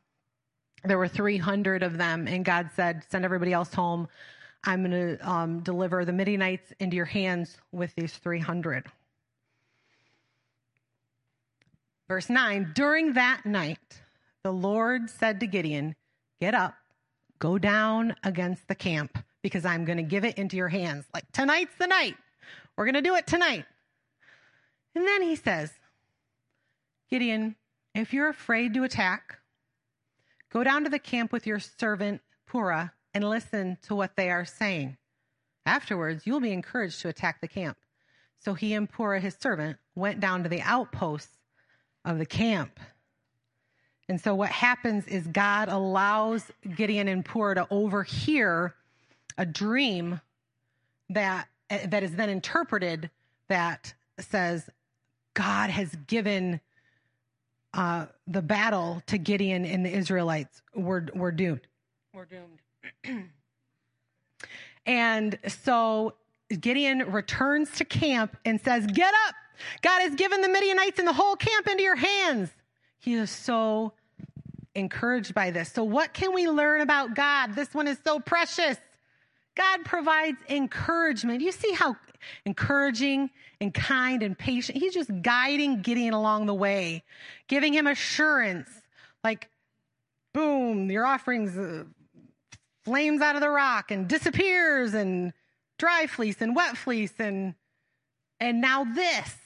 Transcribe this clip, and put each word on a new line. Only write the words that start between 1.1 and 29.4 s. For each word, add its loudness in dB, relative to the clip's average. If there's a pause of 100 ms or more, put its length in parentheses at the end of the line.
hundred 2
of -2
them. 0
And -2
God 2
said, -2
"Send 0
everybody 0
else 0
home. -2 (560)
I'm 0
gonna, -2
um, -2
deliver -2
the -2
Midianites -2
into -2
your 0
hands -2 (140)
with -6
these -6
three -4
hundred." -4 (3250)
Verse -4
nine, 0
during 2
that 2
night, -4 (420)
the -2
Lord 0
said 0
to -2
Gideon, -2 (440)
"Get 0
up, 0 (640)
go 0
down 2
against -2
the -2
camp, -4 (200)
because -2
I'm 0
gonna -2
give -2
it -2
into -4
your 0
hands." -4
Like, -12
"Tonight's 0
the 0
night. 2 (600)
We're 0
gonna 2
do 2
it 0
tonight." 2 (1300)
And 2
then 2
he 0
says, -4 (1300)
"Gideon, -2 (400)
if -4
you're 2
afraid 0
to 0
attack, -2 (1120)